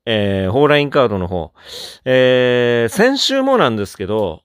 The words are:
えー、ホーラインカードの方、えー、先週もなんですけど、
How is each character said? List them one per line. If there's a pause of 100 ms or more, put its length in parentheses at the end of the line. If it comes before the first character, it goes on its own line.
え
ー、
ホ
ー
ラ
イ
ン
カ
ー
ド
の
方、 (520)
え
ー、
先
週
も
な
ん
で
す
け
ど、